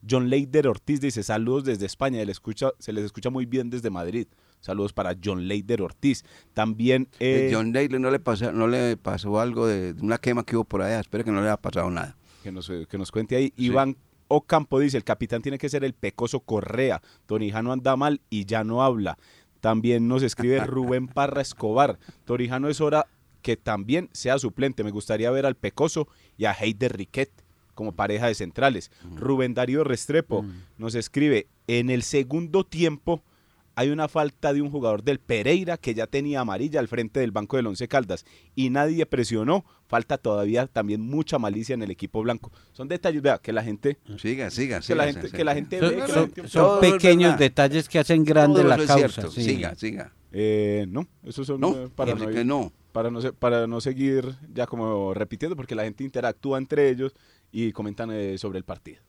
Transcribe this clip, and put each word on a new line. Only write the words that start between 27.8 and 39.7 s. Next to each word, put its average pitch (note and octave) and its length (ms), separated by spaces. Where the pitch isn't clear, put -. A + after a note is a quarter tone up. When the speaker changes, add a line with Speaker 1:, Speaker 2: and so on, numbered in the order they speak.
Speaker 1:
pareja G#2 340
de A2 80
centrales". G#2+ 560
Speaker 2:
Ujú. F2 120
Speaker 1:
Rubén B2+ 360
Darío B2+ 300
Restrepo C3 600
Speaker 3:
Mm. G2+ 80
Speaker 1:
nos A2+ 180
escribe, C#3 520
"En A#2+ 220
el B2 140
segundo D3+ 600
tiempo D#3+ 580
hay B2+ 140
una D3+ 180
falta D3 460
de C#3+ 80
un C#3+ 80
jugador A#2 340
del C3+ 160
Pereira E3 580
que A#2+ 180
ya A2 100
tenía C#3 360
amarilla B2 380
al A#2+ 80
frente A#2 320
del A#2+ 120
banco G#2 260
del B2 80
Once A2 220
Caldas G2+ 360
y C3 160
nadie D#3 380
presionó. B2 580